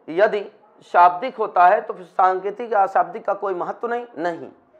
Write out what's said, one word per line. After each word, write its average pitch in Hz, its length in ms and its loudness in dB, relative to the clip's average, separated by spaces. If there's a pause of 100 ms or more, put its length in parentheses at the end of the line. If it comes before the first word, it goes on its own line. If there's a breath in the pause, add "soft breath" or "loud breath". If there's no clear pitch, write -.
(120)
यदि 196 340 0 (480)
शाब्दिक 180 440 4
होता 190 300 2
है 208 140 4
तो 220 120 -12
फिर 180 120 -18
सांकेतिक 190 680 -2
या 208 100 2
अशाब्दिक 190 420 -2
का 202 100 -2
कोई 196 180 -6
महत्व 175 340 -8
नहीं? 240 180 -6 (120)
नहीं, 160 300 -8 (320)